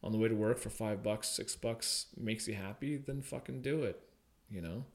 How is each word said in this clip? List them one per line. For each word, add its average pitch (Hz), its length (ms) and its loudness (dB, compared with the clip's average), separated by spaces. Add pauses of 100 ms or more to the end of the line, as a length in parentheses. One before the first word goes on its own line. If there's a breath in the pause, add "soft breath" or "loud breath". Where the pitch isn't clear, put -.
on - 80 0
the 110 80 4
way 113 80 8
to 113 80 6
work 107 240 4
for 104 100 -4
five 107 320 0
bucks, 107 260 2
six - 280 -2
bucks - 600 0
makes 110 320 0
you 110 60 -2
happy, 104 440 -2
then 139 260 -4
fucking 127 400 -6
do 147 180 2
it, 101 180 0 (480)
you 95 140 -6
know? 87 340 -4